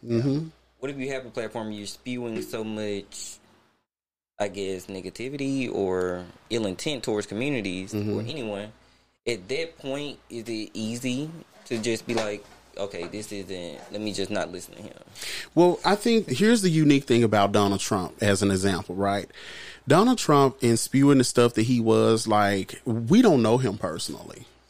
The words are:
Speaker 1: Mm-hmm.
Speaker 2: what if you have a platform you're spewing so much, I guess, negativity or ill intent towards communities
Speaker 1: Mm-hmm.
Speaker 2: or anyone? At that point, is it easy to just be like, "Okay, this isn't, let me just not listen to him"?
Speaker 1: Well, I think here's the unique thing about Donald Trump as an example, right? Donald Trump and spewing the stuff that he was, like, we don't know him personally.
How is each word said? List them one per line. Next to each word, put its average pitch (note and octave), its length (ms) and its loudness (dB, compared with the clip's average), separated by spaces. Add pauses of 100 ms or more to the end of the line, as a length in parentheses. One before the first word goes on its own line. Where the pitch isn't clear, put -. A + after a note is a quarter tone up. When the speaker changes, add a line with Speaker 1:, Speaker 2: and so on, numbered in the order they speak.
Speaker 1:
Mm-hmm. C3+ 420 -2 (300)
Speaker 2:
what C3+ 140 -8
if C#3 60 -12
you C3 140 -6
have B2+ 140 -8
a A2+ 40 -18
platform A2 420 -8
you're G#2 140 -10
spewing A#2+ 560 -8
so A2 200 -8
much, G#2+ 760 -8 (1000)
I G#2 100 -2
guess, F#2+ 380 -8
negativity B2+ 880 -6
or F2+ 500 -2 (260)
ill A2+ 160 -2
intent A2+ 360 -6
towards G#2 240 -2
communities G2+ 680 -6
Speaker 1:
Mm-hmm. G#2 260 -4
Speaker 2:
or - 20 -4
anyone? A2 520 -8 (540)
At G2+ 220 -6
that D#3+ 300 -6
point, C#3+ 400 -8 (120)
is A#2 180 -12
it A2 260 -8
easy B2 540 -4 (360)
to A#2+ 140 -4
just A2+ 280 -4
be A#2+ 80 -4
like, G#2 300 -4 (340)
"Okay, F#2 300 -8
this G#2 240 -10
isn't, F2+ 460 -10 (120)
let G#2 100 -10
me G#2+ 120 -4
just F#2+ 180 -6
not F2 220 -4
listen - 240 -14
to - 60 -18
him"? - 160 -18 (580)
Speaker 1:
Well, E3+ 280 6
I F#3 120 4
think A3+ 320 2
here's G3+ 340 4
the F#3 80 4
unique D3 340 6
thing A#2 200 4
about G#2 260 4
Donald G2+ 300 2
Trump - 420 -4
as G2+ 200 4
an G2+ 100 4
example, F#2 420 0
right? G2 340 -2 (600)
Donald G#3+ 300 6
Trump C#3 440 4
and A#2 160 4
spewing C#3 400 6
the B2 60 6
stuff A#2+ 300 4
that A2 80 2
he A#2+ 180 2
was, A2 480 4
like, G2+ 560 0
we A#2+ 380 2
don't D#3+ 200 6
know A2 160 4
him A2 200 -2
personally. - 680 -10 (240)